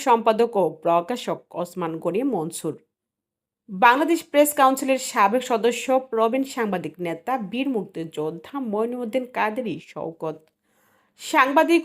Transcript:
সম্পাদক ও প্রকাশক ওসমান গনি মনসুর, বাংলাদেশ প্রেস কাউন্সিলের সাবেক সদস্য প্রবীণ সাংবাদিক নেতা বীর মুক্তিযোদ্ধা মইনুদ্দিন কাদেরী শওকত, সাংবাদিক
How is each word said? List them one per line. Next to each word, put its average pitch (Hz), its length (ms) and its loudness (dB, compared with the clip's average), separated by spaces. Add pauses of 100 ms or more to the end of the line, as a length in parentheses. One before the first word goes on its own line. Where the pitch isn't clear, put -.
সম্পাদক 226 440 2 (120)
ও - 20 4 (200)
প্রকাশক 170 540 -2 (220)
ওসমান 175 320 -6 (100)
গনি 175 180 -2 (140)
মনসুর, 165 400 -6 (960)
বাংলাদেশ 247 520 4 (100)
প্রেস 294 280 6
কাউন্সিলের 269 420 2 (100)
সাবেক 220 400 2
সদস্য 233 360 0 (260)
প্রবীণ 233 320 2 (100)
সাংবাদিক 185 400 -4 (120)
নেতা 170 260 -6 (180)
বীর 254 260 -4
মুক্তিযোদ্ধা 165 760 -8 (180)
মইনুদ্দিন 240 520 -2 (120)
কাদেরী 214 380 -2 (160)
শওকত, 160 460 -8 (840)
সাংবাদিক 311 640 4